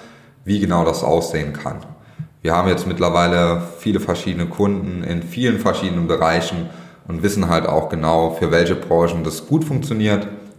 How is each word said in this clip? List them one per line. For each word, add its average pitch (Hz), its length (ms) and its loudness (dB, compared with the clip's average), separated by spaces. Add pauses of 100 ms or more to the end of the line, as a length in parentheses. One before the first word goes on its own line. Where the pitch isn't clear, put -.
(440)
wie 101 160 0
genau 87 240 2
das 80 200 0
aussehen 73 500 0
kann. - 240 -8 (640)
Wir 82 140 0
haben 92 120 2
jetzt 90 200 0
mittlerweile 87 760 2 (160)
viele 98 220 0
verschiedene 87 480 -4
Kunden 92 560 -2
in 85 180 -4
vielen 120 380 -2
verschiedenen 87 480 0
Bereichen 82 640 0 (380)
und 82 140 -6
wissen 101 260 2
halt 80 200 2
auch 78 220 2
genau, 82 420 2
für 82 200 0
welche 85 240 4
Branchen 85 480 2
das 78 220 -6
gut 156 180 2
funktioniert 107 640 0 (320)